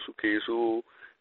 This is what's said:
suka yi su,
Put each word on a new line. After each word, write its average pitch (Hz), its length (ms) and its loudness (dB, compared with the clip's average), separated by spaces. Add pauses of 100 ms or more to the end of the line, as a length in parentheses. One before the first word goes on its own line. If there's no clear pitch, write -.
suka - 240 -2
yi 104 160 4
su, 117 400 0 (360)